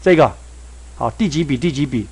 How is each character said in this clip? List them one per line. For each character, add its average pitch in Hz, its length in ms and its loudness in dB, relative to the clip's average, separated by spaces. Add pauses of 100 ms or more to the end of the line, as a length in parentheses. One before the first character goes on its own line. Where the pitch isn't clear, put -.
这 180 140 4
个， 147 180 4 (640)
好， 117 140 -4
第 214 180 -2
几 151 140 -2
笔， 143 140 -2
第 151 160 -2
几 139 120 -2
笔 123 260 -4